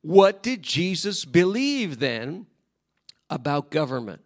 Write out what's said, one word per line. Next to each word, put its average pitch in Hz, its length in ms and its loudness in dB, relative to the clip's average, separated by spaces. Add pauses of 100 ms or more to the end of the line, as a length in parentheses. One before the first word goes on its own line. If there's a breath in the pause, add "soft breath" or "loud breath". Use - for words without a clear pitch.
what 196 420 6
did 240 200 -4
Jesus 180 640 -4
believe 190 720 0
then 131 480 -6 (800)
about 143 420 -4
government? 127 560 -4